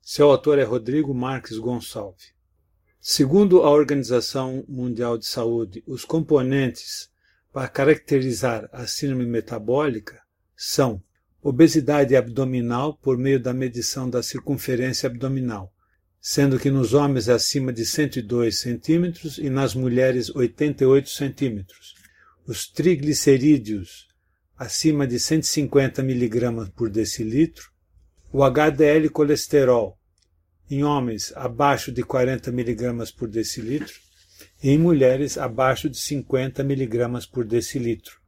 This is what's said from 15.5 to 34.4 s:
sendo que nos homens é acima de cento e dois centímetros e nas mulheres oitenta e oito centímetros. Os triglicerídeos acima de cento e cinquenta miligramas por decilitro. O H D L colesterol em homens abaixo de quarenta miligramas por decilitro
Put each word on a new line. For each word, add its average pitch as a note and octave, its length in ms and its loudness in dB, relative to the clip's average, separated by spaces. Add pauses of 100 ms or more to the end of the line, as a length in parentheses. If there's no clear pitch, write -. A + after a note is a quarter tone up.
sendo C#3 400 2
que C#3+ 100 0
nos B2+ 240 0
homens C#3 320 2
é B2 60 4
acima B2+ 400 0
de A#2 120 -4
cento C3+ 360 -2
e - 20 -8
dois A2+ 380 -2
centímetros D#3+ 760 -2
e D3 140 -6
nas C3+ 240 0
mulheres B2+ 560 0
oitenta C#3 540 0
e - 20 6
oito C3+ 240 4
centímetros. A#2+ 840 -6 (500)
Os - 220 -8
triglicerídeos C3+ 1400 0 (420)
acima C#3+ 540 -2
de A#2+ 100 -2
cento D#3+ 240 0
e - 60 -4
cinquenta C#3 560 0
miligramas A#2+ 640 -2
por A2+ 200 -4
decilitro. A2 840 -2 (600)
O C#3 120 2
H D3 260 4
D D3 140 4
L D3+ 240 4
colesterol C#3 880 2 (720)
em C#3 140 -2
homens B2+ 500 -2
abaixo C3+ 560 0
de A#2+ 140 -6
quarenta B2+ 480 -2
miligramas A#2+ 580 -4
por - 160 -10
decilitro A2+ 680 -6 (680)